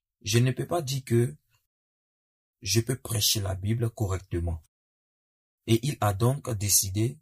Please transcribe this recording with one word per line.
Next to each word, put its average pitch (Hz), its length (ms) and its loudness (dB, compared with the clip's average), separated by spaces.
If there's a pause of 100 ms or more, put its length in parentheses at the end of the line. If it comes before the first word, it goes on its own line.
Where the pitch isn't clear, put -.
(200)
Je 113 180 2
ne 127 140 4
peux 143 140 -4
pas 175 160 -2
dire 135 220 -4
que 120 300 2 (1300)
je 104 200 2
peux 127 160 -2
prêcher 110 440 -2
la 95 140 -2
Bible 110 360 -2
correctement. » 87 720 -4 (1040)
Et 113 200 2
il 143 140 -2
a 104 140 2
donc 123 360 0
décidé 104 720 0